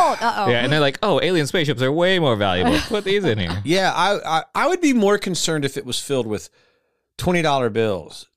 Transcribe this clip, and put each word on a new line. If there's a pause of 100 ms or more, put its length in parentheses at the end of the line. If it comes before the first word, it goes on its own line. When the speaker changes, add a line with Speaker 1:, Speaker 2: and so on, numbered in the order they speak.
(220)
Speaker 1:
Uh-oh.
Speaker 2:
Yeah,
and
they're
like,
"Oh,
alien
spaceships
are
way
more
valuable.
Speaker 1:
<laughs>
Speaker 2:
Put
these
in
here."
Speaker 3:
Yeah,
I,
I, (100)
I
would
be
more
concerned
if
it
was
filled
with (680)
twenty
dollar
bills